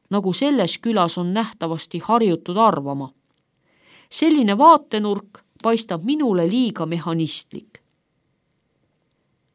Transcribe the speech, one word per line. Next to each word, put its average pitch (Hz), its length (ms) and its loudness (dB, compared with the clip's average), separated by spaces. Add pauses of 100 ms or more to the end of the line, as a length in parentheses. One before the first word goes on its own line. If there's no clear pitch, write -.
(100)
nagu 190 220 0
selles 262 460 0
külas 190 400 0
on 180 160 -4
nähtavasti 170 640 -6
harjutud 196 580 0
arvama. 139 560 0 (1000)
Selline 269 480 2
vaatenurk 220 800 2 (240)
paistab 226 420 -2
minule 220 460 0
liiga 226 360 -2
mehhanistlik.“ 165 920 -6 (1700)